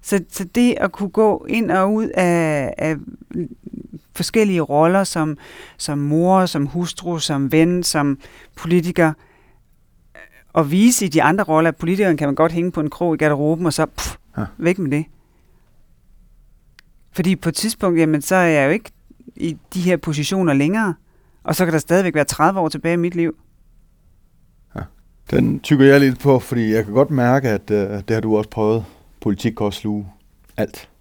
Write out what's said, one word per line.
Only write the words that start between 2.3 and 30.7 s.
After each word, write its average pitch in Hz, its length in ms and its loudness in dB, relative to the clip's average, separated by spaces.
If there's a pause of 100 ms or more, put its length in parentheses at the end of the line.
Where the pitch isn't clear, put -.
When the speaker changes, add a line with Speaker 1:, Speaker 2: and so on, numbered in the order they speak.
Speaker 1:
af 156 180 -2 (1160)
forskellige 196 460 0
roller, 180 440 2
som, 156 320 -4 (400)
som 147 220 -6
mor, 170 480 2
som 143 200 -2
hustru, 170 520 -6
som 139 340 -2
ven, 175 300 4
som 143 360 -2 (380)
politiker, 170 560 0 (1400)
og 156 180 0
vise 214 340 4
i 180 40 -2
de 156 140 2
andre 185 220 2
roller, 160 260 2
at 156 60 -8
politikeren 185 400 0
kan 143 120 -2
man 139 60 -2
godt 165 180 2
hænge 175 200 -2
på 165 80 -6
en 151 100 -4
krog 175 240 -2
i - 20 -4
garderoben, 151 500 0
og 151 60 0
så, 156 140 0
pff, - 300 -10 (220)
Speaker 2:
Ja. 110 60 -6 (140)
Speaker 1:
væk 180 200 0
med 156 120 -2
det. 151 140 -2 (2000)
Fordi 185 240 -2
på - 120 -6
et 160 60 -4
tidspunkt, 196 460 -2
jamen, 156 220 2
så - 140 -2
er 180 100 4
jeg 147 200 4
jo 143 40 2
ikke 208 200 -2 (460)
i 160 200 -4 (180)
de 185 60 -2
her 175 160 2
positioner 156 560 -2
længere, 165 420 2 (500)
og - 100 -2
så 185 100 0
kan 165 80 0
der 160 60 2
stadigvæk 175 360 0
være 151 100 2
tredive 190 360 0
år 160 80 0
tilbage 165 260 -2
i - 20 0
mit 175 180 -2
liv. 170 220 -2 (1400)
Speaker 2:
Ja. - 40 -8 (500)
Den 123 300 0
tykker 135 260 4
jeg 139 140 8
lidt 131 180 0
på, 135 200 2
fordi 117 340 -2
jeg 110 120 0
kan 101 100 -10
godt 147 160 2
mærke, 131 380 2
at, 101 220 -2
øh, 101 200 0
det 101 200 -8
har 110 100 0
du 107 160 0
også 107 140 -2
prøvet. 110 340 0 (360)
Politik - 360 -2
kan 104 100 -4
også - 140 -6
sluge 104 260 -6 (500)
alt. - 320 -8 (120)